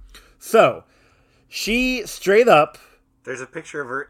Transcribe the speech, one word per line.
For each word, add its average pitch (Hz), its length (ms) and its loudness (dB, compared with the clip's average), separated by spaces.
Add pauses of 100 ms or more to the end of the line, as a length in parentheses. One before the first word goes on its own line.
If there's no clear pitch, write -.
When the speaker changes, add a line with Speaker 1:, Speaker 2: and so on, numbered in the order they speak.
(380)
Speaker 1:
So, 135 460 2 (640)
she 247 580 -4
straight 220 420 0
up 160 300 2 (460)
Speaker 2:
There's 123 160 -12
a 131 60 -16
picture 156 340 -16
of 131 80 -12
her 135 220 -10